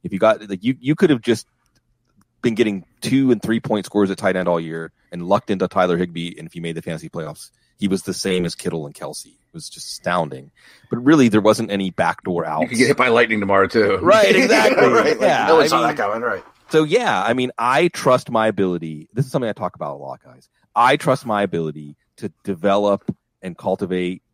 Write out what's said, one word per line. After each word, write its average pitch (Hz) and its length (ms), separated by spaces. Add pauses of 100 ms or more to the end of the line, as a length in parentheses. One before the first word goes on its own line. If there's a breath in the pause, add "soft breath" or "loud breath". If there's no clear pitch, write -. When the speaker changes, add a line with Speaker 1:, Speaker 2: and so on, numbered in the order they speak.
Speaker 1:
If 98 80
you 92 80
got, 107 280
like, 95 140
you, 127 180
you 139 140
could 165 160
have 123 120
just 113 260 (920)
been 117 120
getting 101 320 (160)
two 131 300
and 107 100
three 113 180
point 107 240
scores 101 260
at 92 60
tight 95 180
end 92 140
all 87 100
year 82 340 (200)
and 87 160
lucked 101 220
into 92 180
Tyler 90 300
Higbee. 85 400
And 80 80
if - 100
you 85 60
made 82 120
the 80 60
fantasy 80 300
playoffs, 78 400 (280)
he 101 80
was 92 180
the 92 100
same 92 320
as 82 80
Kittle 82 320
and 71 80
Kelce. - 320
It - 80 (180)
was 82 160
just - 200
astounding. 78 600 (380 soft breath)
But 123 160
really, 139 240
there 104 140
wasn't 107 280
any 98 200
backdoor 85 560
outs. 78 160
Speaker 2:
You 85 60
could 113 100
get 123 80
hit - 100
by 127 120
lightning 113 320
tomorrow, 98 260
too. 101 320
Speaker 1:
Right, 196 360
Speaker 2:
<laughs> - 0
Speaker 1:
exactly. 220 520
Speaker 2:
Right, 226 320
like, - 20
Speaker 1:
Yeah, 143 280
Speaker 2:
no 160 80
one 147 80
Speaker 1:
I - 20
Speaker 2:
saw 135 200
Speaker 1:
mean, - 20
Speaker 2:
that 135 140
coming, 107 200
right. 104 200 (280)
Speaker 1:
so, 160 140
yeah, 156 380
I 117 120
mean, 127 240
I 135 300
trust - 420
my 110 160
ability. 90 680
This 131 140
is - 60
something 123 160
I 104 40
talk 90 220
about 73 220
a - 20
lot, 67 260
guys. 64 240 (260)
I 127 220
trust 131 300
my 104 160
ability 78 540 (220)
to - 140 (120)
develop 101 680 (280)
and 90 140
cultivate 92 680 (120)